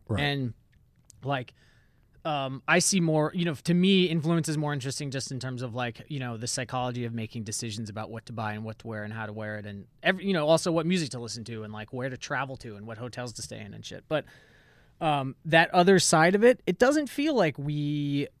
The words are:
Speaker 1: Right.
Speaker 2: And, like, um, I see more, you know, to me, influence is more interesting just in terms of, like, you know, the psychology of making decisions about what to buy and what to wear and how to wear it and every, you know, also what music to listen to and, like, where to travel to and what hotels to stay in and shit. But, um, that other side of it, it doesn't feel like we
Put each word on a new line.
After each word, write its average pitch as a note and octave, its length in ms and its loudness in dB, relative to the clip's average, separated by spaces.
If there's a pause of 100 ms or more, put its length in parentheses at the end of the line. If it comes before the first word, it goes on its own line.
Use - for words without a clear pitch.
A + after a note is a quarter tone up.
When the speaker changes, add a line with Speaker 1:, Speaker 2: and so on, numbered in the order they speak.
Speaker 1:
Right. G#2+ 120 0
Speaker 2:
And, C#3 320 -2 (680)
like, C3 300 -4 (720)
um, C3+ 420 -4
I E3 120 6
see F#3 200 2
more, D#3 340 2
you F3 120 0
know, E3 80 -2
to E3+ 200 -2
me, F#3 320 6
influence E3 440 0
is D3+ 80 0
more D3 160 -2
interesting C#3 380 -6
just C3+ 200 -6
in C3 80 -6
terms B2+ 220 -8
of, A#2+ 140 -8
like, A#2+ 340 -6
you D3 100 -6
know, B2 160 -6
the A2+ 120 -8
psychology B2 580 -4
of A#2 80 -6
making A2+ 300 -8
decisions G#2+ 460 -8
about G#2+ 200 -10
what A2 160 -12
to - 80 -14
buy G#2+ 200 -6
and G#2+ 120 -8
what A2 140 -10
to - 80 -16
wear G#2+ 180 -8
and G#2+ 80 -10
how A2 120 -8
to G#2+ 80 -10
wear G#2+ 260 -8
it G2+ 60 -12
and G2+ 200 -12 (160)
every, F#3 240 0
you G3 80 0
know, D#3 140 2
also E3 260 4
what D#3+ 120 2
music E3+ 260 0
to B2+ 80 -8
listen A2+ 260 -10
to A2+ 180 -8
and, G#2+ 80 -12
like, G#2+ 220 -12
where B2+ 160 -4
to B2+ 80 -10
travel C3 400 -6
to A2+ 180 -12
and G2+ 100 -14
what A2+ 120 -12
hotels B2 360 -10
to A2 80 -12
stay A2 200 -12
in G#2 120 -14
and G#2+ 120 -16
shit. - 240 -14
But, D3+ 160 -2 (720)
um, C#3+ 360 0 (100)
that E3 280 6
other F3+ 260 8
side E3+ 360 6
of G#3 80 2
it, B3 220 8
it F3+ 140 0
doesn't C#4+ 280 4
feel C#4+ 280 0
like E3+ 240 2
we D3 680 -2 (120)